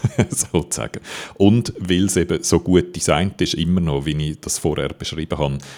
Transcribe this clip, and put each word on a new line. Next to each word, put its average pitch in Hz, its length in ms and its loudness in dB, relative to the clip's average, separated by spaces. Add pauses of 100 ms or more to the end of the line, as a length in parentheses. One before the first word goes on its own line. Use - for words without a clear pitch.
<laughs> - 220 0
sozusagen. - 720 -4 (360)
Und 110 440 4
weil's 92 380 2
eben 82 260 0
so 82 160 4
gut 87 360 2
designt 85 460 0
ist, 85 120 0
immer 85 260 0
noch, 71 260 0
wie 76 260 -2
ich 76 100 -10
das - 180 -6
vorher 71 300 -2
beschrieben - 480 -6
habe, 71 200 0 (200)